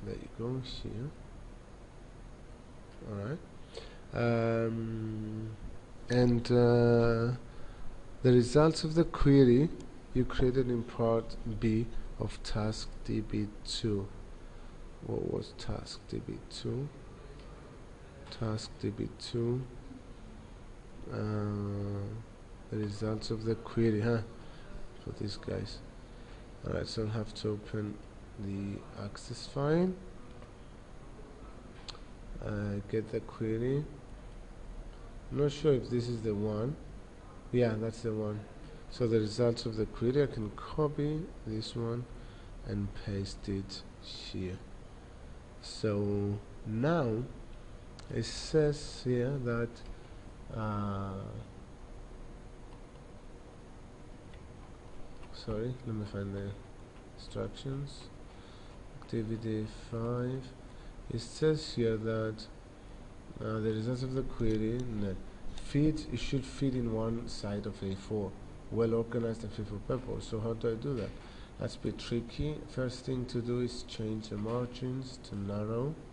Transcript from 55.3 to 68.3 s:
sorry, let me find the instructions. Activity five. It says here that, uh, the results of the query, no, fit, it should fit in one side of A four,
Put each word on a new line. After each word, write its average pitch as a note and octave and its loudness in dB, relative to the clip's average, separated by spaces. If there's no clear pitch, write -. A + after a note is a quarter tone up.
sorry, A2+ -2
let A2+ -2
me G#2+ -2
find G2+ -2
the G2 -4
instructions. C3+ -4
Activity A2 0
five. B2 0
It A#2 -2
says - 2
here A2+ 4
that, A2 0
uh, A2 0
the A2 2
results A#2+ 0
of C3 -2
the C3 2
query, A2+ 4
no, G2 0
fit, D3 4
it A#2 0
should C3 0
fit C3+ 0
in A#2 2
one A2+ 2
side G2+ -2
of G#2 -4
A G2 0
four, G2+ -2